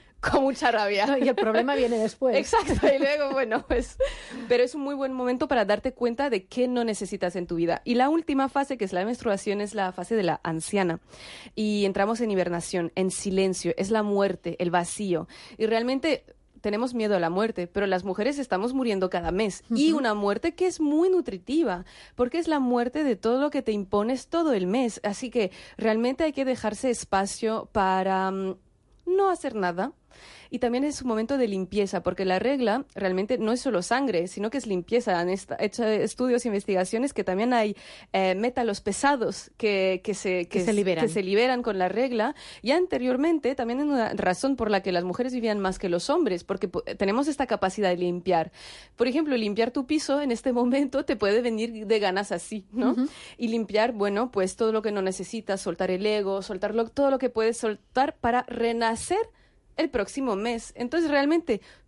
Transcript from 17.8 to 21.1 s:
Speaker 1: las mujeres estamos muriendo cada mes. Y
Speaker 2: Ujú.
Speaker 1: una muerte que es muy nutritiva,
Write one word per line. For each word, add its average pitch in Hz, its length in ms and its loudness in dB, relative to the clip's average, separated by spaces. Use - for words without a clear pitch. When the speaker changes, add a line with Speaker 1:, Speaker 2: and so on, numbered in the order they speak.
Speaker 1:
las 185 180 0
mujeres 214 340 -2
estamos 233 340 -2
muriendo 208 360 0
cada 170 220 -2
mes. 196 380 -2
Y 269 220 4
Speaker 2:
Ujú. 320 80 2
Speaker 1:
una 233 140 2
muerte 208 420 -2
que 359 100 0
es 349 140 -2
muy 311 300 4
nutritiva, 240 760 0